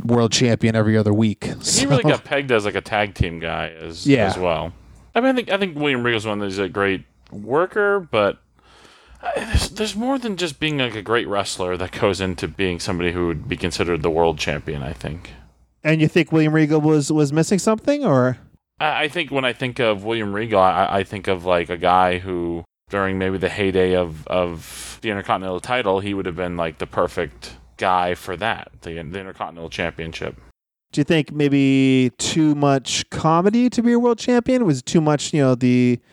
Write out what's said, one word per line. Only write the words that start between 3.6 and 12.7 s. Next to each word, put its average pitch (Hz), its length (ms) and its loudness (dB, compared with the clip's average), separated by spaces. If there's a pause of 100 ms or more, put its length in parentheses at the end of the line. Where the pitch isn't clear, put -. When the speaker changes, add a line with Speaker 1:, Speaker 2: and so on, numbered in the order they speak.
Speaker 2:
as, 82 360 -12
Speaker 1:
Yeah. 131 200 4
Speaker 2:
as 92 120 0
well. 85 360 -2 (400)
I 233 80 0
mean, 262 80 2
I 262 40 4
think, 247 180 -4
I 196 60 0
think 190 200 -4
William 139 260 0
Regal's 113 220 0
one 104 140 -2
that's 98 180 -4
a 98 100 0
great 98 380 -2 (260)
worker, 180 680 0
but, 110 400 0 (840)
uh, - 120 -6
there's, 220 340 -2
there's 214 260 -4
more 254 220 0
than 233 180 -4
just 165 240 -4
being, 151 200 -2
like, 120 160 -2
a 107 80 -8
great 107 260 0
wrestler 95 480 -2
that 92 140 -6
goes 98 280 0
into 92 280 -4
being 87 320 -2